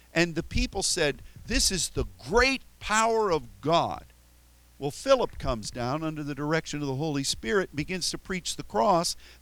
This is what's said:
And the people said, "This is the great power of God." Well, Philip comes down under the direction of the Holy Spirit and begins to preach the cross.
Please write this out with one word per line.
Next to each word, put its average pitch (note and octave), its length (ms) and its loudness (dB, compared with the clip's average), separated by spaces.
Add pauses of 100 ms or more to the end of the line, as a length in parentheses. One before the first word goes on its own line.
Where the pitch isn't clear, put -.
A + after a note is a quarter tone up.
(140)
And E3+ 200 2
the E3 100 -4
people - 380 -2
said, D3+ 400 0 (240)
"This B3 240 2
is F3+ 200 0
the C3+ 160 -2 (240)
great B3 320 4 (180)
power A3 500 2
of D3+ 140 2 (160)
God." C#3 460 0 (760)
Well, C#3 120 -2
Philip C4 460 2
comes A#2+ 320 -2
down B2 340 -2
under D#3 200 -4
the C#3+ 100 -6
direction D3 480 -2
of C#3+ 60 -2
the C3+ 80 -2
Holy C#3 300 0
Spirit G#3+ 460 0
and - 40 -14
begins D3+ 360 -4
to E3+ 60 -6
preach - 380 -6
the - 80 -8
cross. G3+ 540 2 (240)